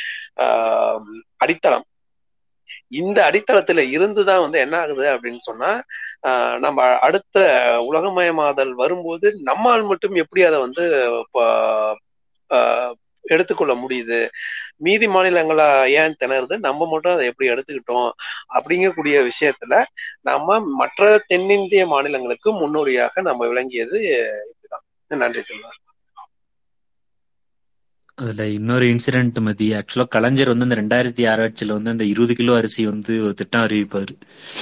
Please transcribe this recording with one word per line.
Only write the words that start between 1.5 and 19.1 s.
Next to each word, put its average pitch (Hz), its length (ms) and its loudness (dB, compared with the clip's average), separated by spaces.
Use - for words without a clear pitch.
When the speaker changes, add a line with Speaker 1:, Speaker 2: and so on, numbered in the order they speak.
Speaker 1:
இந்த 180 420 0
அடித்தளத்துல 190 480 2
இருந்துதான் 190 640 2
வந்து 156 200 0
என்ன 147 180 0
ஆகுது 147 300 -2
அப்படின்னு 120 300 -4
சொன்னா, 139 460 -4
ஆ, 120 340 0
நம்ம 135 260 0
அடுத்த 139 760 4
உலகமயமாதல் 160 800 0
வரும்போது 170 720 -2
நம்மால் 220 400 2
மட்டும் 196 320 -4
எப்படி 175 280 0
அதை 160 160 4
வந்து 135 520 0
ப-, 110 640 0
ஆ, 123 420 0
எடுத்துக்கொள்ள 160 520 0
முடியுது, 120 540 -4
மீதி 208 320 0
மாநிலங்களா 156 800 4
ஏன் 156 320 2
திணறுது, 135 380 -2
நம்ம 156 300 -2
மட்டும் 160 260 0
அதை 151 120 0
எப்படி 123 240 -2
எடுத்துக்கிட்டோம் 123 600 -4
அப்படிங்கக்கூடிய 160 760 0